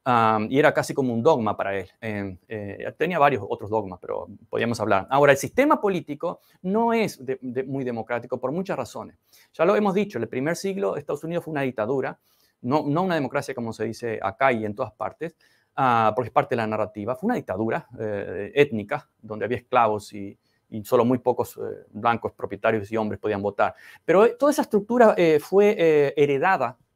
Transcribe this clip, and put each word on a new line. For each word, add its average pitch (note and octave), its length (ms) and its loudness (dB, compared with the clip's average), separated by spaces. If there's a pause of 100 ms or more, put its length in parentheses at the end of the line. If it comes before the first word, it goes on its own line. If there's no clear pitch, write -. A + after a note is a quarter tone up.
Am, A2 460 2
y C3 80 2
era D3+ 140 6
casi D3 220 -2
como B2+ 180 0
un A2+ 100 -2
dogma A#2+ 340 2
para G2 200 -4
él. F#2+ 120 -6 (120)
Em, G2+ 380 -6 (100)
eh, G#2 480 -10
tenía E3+ 220 -2
varios C#3 300 8
otros A2+ 220 -4
dogmas, G#2 300 -2
pero - 280 -8 (200)
podíamos A2+ 320 0
hablar. G2+ 300 2
Ahora, C#3+ 220 6
el C#3 60 6
sistema C#4+ 420 2
político E3+ 600 -4 (220)
no A3+ 300 0
es A3 320 -2
de-, B2+ 160 -6
de-, B2+ 240 -6
muy C3+ 200 -6
democrático A#2+ 540 -4
por B2+ 140 -4
muchas F3+ 240 -4
razones. A2+ 400 -10 (360)
Ya D#3 120 0
lo G3 100 4
hemos G#3 200 2
dicho, G#3 240 -2
el A2+ 100 -4
primer C#3 260 -4
siglo F#3+ 420 -4
Estados D3 280 -8
Unidos E3 200 -6
fue D#3 80 -10
una D3 100 -2
dictadura, C3 560 -4 (420)
no, C#3 260 0
no D3 160 0
una F#3 120 0
democracia C#3 400 -4
como A2+ 180 -8
se A2 120 -6
dice A2+ 380 -6
acá C3+ 300 0
y A2 120 -2
en G#2 100 -6
todas A2 180 -6
partes, A2 420 -10 (420)
ah, A#2 380 4
porque A#2+ 140 -2
es - 40 -16
parte C3+ 220 2
de - 20 0
la A2+ 100 -2
narrativa. G#2+ 500 -4
Fue F#3+ 120 -8
una B3 80 -2
dictadura, A2+ 520 -4 (100)
eh, G2+ 560 -8
étnica, C#3 540 -2 (120)
donde G#2+ 240 -8
había A2+ 140 -4
esclavos G#2+ 540 0
y, G2+ 260 -14 (320)
y G#2+ 140 -10
solo B2 200 4
muy B2 140 2
pocos, - 380 -4
eh, G#2+ 340 -12
blancos A2+ 420 -4
propietarios G2+ 600 -4
y A2 40 -4
hombres G#2+ 240 -4
podían G#2 220 -4
votar. G2+ 320 -2 (300)
Pero, F3+ 200 6
eh, A#3 140 2
toda C#4+ 140 2
esa C#4+ 100 0
estructura, G#3+ 540 4
eh, D#3+ 240 4
fue, G#3 380 2
eh, D3+ 380 4
heredada C#3+ 600 0 (200)